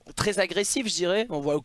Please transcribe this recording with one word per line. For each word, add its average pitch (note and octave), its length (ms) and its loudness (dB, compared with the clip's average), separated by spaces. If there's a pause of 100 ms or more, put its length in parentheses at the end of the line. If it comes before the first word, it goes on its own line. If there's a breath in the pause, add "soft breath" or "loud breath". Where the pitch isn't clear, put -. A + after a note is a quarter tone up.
(160)
très G3+ 220 0
agressif, G3+ 500 0
je G3 60 -2
dirais. F3+ 340 2
On D3+ 120 -4
voit D3 140 0
le D3+ 100 2